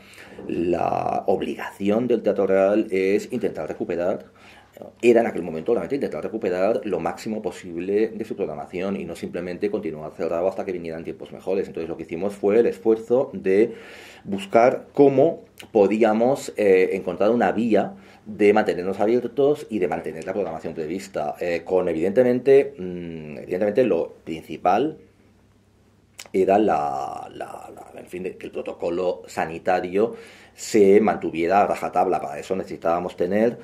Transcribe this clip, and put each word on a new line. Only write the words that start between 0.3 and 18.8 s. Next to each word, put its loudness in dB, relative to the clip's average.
la -2
obligación -2
del 2
Teatro 0
Real 2
es 0
intentar -4
recuperar, -4
era 6
en 0
aquel -6
momento -2
realmente -2
intentar -6
recuperar -2
lo -2
máximo -6
posible -2
de -8
su -8
programación -6
y -8
no -10
simplemente -6
continuar -6
cerrado 0
hasta -4
que -6
vinieran -8
tiempos -12
mejores. -4
Entonces -8
lo -6
que -12
hicimos -6
fue 2
el 6
esfuerzo 0
de 2
buscar 2
cómo 4
podíamos, 4
eh, 6
encontrar 0
una 4
vía 2
de 4
mantenernos 0